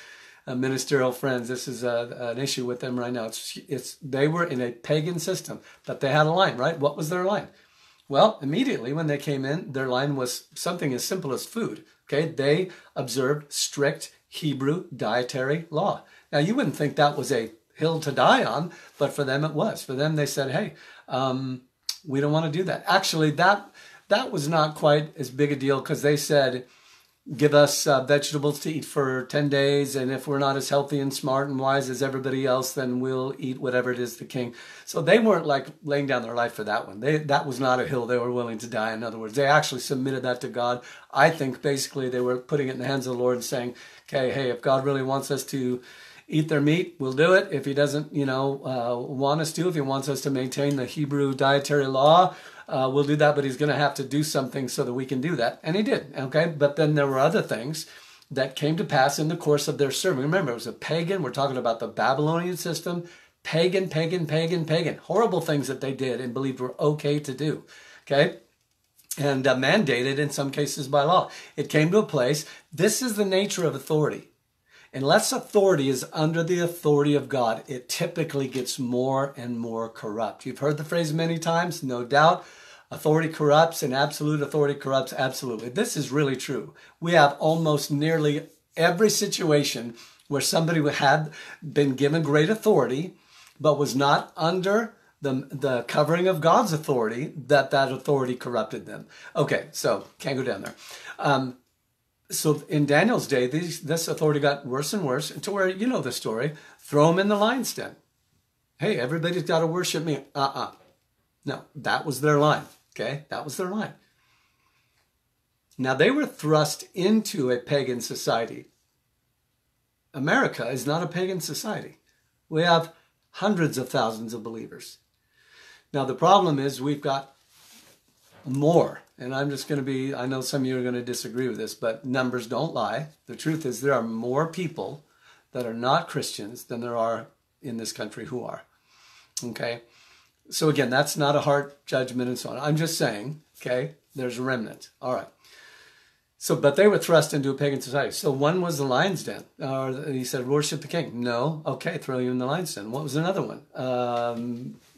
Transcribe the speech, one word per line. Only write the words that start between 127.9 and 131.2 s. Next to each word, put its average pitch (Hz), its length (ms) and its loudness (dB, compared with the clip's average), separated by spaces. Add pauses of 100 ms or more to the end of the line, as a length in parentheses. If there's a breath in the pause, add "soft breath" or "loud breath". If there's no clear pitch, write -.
more, 143 580 4 (160)
and 131 160 -8
I'm 143 160 -2
just 135 180 -8
gonna 143 140 -2
be, 135 320 -4
I 127 120 -6
know 135 140 -4
some 135 220 -2
of 131 40 0
you 131 120 0
are 127 40 -2
gonna 123 200 -2
disagree 120 460 -4